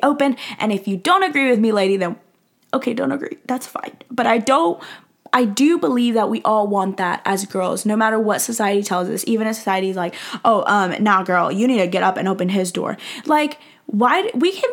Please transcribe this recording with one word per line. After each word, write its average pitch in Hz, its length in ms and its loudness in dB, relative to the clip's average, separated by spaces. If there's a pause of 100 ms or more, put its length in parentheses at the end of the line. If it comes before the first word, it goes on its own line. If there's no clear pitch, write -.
open. 277 320 2 (240)
And 214 140 0
if 196 160 -4
you 196 80 -2
don't 359 260 2
agree 294 260 0
with 240 100 4
me, 220 120 2
lady, 196 240 2
then 180 220 -2 (560)
okay, 254 200 -2
don't 269 200 -2
agree. - 320 -8
That's 254 200 -6
fine. - 300 -10 (160)
But 240 160 0
I 226 120 2
don't, 320 440 2 (480)
I 254 140 2
do 269 320 2
believe 240 380 0
that 214 140 2
we 220 120 -2
all 214 260 2
want 196 300 -2
that 180 260 -2
as 196 220 -2
girls, 185 400 -4
no 214 100 2
matter 220 240 2
what 208 220 0
society 202 420 0
tells 180 240 -2
us, 196 180 -6
even 220 220 0
if 220 80 -4
society's 190 400 -2
like, 180 200 -4 (280)
"Oh, 220 240 4
um, 196 340 2
nah, 202 220 4
girl, 180 260 2
you 196 160 0
need 254 120 2
to 185 100 2
get 180 160 0
up 190 140 2
and 180 100 -2
open 185 220 0
his 185 240 0
door." 196 240 -4 (280)
Like, 302 320 0 (280)
why 247 360 2
d-, 427 120 -2
we 339 200 0
can 480 200 -2